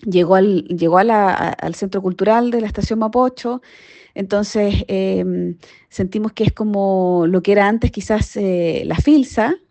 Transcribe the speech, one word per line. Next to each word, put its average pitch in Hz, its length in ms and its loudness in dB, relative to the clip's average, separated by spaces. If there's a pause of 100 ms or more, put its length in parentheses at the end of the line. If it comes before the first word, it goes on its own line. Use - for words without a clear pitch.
Llegó 180 320 4
al, 190 320 4
llegó 165 300 2
a 196 60 4
la, 208 260 2
a, - 200 -2
al 165 240 -8
Centro 196 280 -6
Cultural 214 480 0
de 233 100 0
la 214 80 -4
Estación 214 320 -4
Mapocho. 247 600 -2 (520)
Entonces, 202 760 -2
em, 185 680 -2 (320)
sentimos 214 440 -4
que 220 120 -2
es - 80 2
como 190 760 0
lo 180 140 0
que 202 100 2
era 202 160 4
antes 226 240 0
quizás, 214 440 -4
eh, 180 500 -2
la 170 100 -4
Filsa 277 600 2 (140)